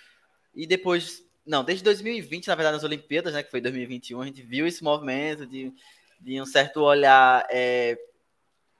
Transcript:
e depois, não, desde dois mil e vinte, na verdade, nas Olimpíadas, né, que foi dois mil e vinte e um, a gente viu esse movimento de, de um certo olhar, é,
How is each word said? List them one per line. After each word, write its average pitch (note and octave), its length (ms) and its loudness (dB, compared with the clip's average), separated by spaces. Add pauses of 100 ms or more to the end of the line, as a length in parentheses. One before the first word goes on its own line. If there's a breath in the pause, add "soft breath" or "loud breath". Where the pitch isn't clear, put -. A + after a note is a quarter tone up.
(540 soft breath)
e D#3+ 120 -12
depois, F3 580 -2 (220)
não, D3 160 0
desde F#3 220 -4
dois G3+ 180 2
mil A3 100 -6
e A#3 80 -8
vinte, F3 280 -12
na F3+ 80 0
verdade, D#3 180 0
nas D3+ 100 -6
Olimpíadas, D3+ 480 -4
né, D3 120 -6
que - 60 -20
foi B2+ 100 -6
dois B2 120 -4
mil B2+ 120 -8
e - 20 -14
vinte B2 240 -14
e A#2+ 60 -14
um, B2+ 60 -10
a C3+ 40 -10
gente C3+ 160 -16
viu B2+ 240 -4
esse E3+ 160 -6
movimento D3 640 -4
de, C3 260 -14 (480 soft breath)
de C3 220 -10
um - 20 -10
certo C#3 360 0
olhar, C3+ 680 6
é, B2 480 0 (840)